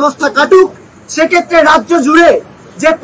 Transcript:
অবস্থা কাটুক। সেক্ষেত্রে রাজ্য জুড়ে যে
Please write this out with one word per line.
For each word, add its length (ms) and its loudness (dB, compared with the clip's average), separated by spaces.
অবস্থা 280 -2
কাটুক। 380 2
সেক্ষেত্রে 500 -2
রাজ্য 280 0
জুড়ে 240 2
যে 80 0